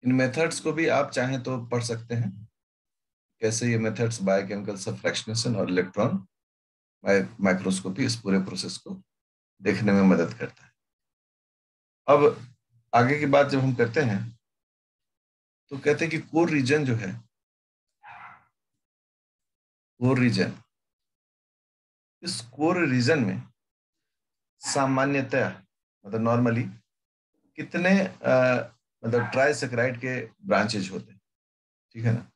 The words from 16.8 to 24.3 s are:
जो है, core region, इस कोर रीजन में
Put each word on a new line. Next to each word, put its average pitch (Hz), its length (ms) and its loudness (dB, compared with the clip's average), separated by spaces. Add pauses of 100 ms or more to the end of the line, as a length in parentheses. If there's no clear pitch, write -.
जो 123 100 0
है, 95 160 -6 (3000)
core 127 200 4
region, 95 340 2 (1700)
इस - 160 -6 (140)
कोर 160 320 0
रीजन 131 340 2
में 98 220 -2 (1200)